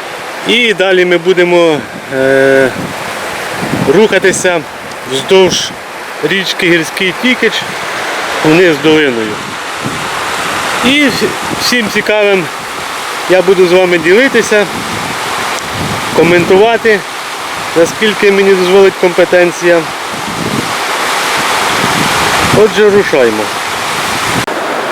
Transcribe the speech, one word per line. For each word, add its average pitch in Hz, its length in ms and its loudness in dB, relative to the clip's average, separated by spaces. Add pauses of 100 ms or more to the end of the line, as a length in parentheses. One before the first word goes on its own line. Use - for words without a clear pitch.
(480)
І 226 260 2
далі 185 320 2
ми 180 120 2
будемо, 170 640 4 (360)
е, 135 540 4 (1300)
рухатися 185 680 2 (500)
вздовж 170 600 2 (580)
річки 185 400 -2
Гірський 170 520 0
Тікич 240 320 0 (920)
вниз 160 380 4
долиною. 135 500 2 (1500)
І 285 220 2 (540)
всім 233 320 -2
цікавим 202 500 2 (840)
я 180 120 4
буду 180 260 4
з 170 40 2
вами 180 260 4
ділитися, 208 680 2 (1500)
коментувати, 175 840 4 (760)
наскільки 202 560 2
мені 196 220 4
дозволить 185 480 4
компетенція. 175 800 2 (2750)
Отже, 208 320 4
рушаймо. 131 540 2 (1500)